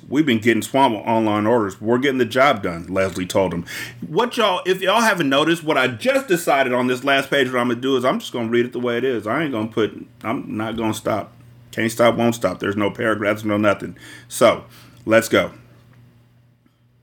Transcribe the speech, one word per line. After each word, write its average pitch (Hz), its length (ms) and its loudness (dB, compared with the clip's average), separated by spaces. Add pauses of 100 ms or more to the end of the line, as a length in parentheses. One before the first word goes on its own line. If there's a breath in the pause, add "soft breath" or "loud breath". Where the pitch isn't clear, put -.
We've 143 160 0
been 117 140 2
getting 110 240 2
swamped 131 340 2
with - 100 -10
online 110 380 2
orders, 107 300 0
but 107 100 -14
we're 120 140 2
getting 131 200 0
the 123 60 2
job 127 380 2
done," 85 260 -6
Leslie 95 380 -2
told 92 260 0
him. 85 140 -6 (340 loud breath)
What 220 360 -2
y'all, 202 280 0
if 185 160 0
y'all 196 220 2
haven't 175 260 2
noticed, 151 360 2
what 151 120 2
I 127 120 4
just 262 400 -2
decided 143 440 2
on 127 140 2
this 127 180 -2
last 135 240 2
page, 139 200 2
what 127 100 -2
I'm 123 100 0
gonna 120 120 -2
do 135 160 2
is 123 80 0
I'm 180 160 0
just - 120 -12
gonna 117 160 -4
read 120 160 4
it 123 80 -8
the 120 60 -6
way 120 180 -2
it 120 80 -2
is. 117 220 -2
I 131 160 -2
ain't 143 100 -4
gonna 110 140 -4
put, 113 400 -4 (160)
I'm 107 340 -6
not 110 200 -6
gonna 110 180 -2
stop. 104 380 -6 (400)
Can't 113 180 -2
stop, 117 240 2
won't 117 220 2
stop. 90 240 -4
There's 104 160 -2
no 104 140 0
paragraphs, 107 540 -2
no 104 140 0
nothing. 98 380 0 (320 loud breath)
So, - 360 2 (400 loud breath)
let's 113 240 4
go. 90 220 2 (1500)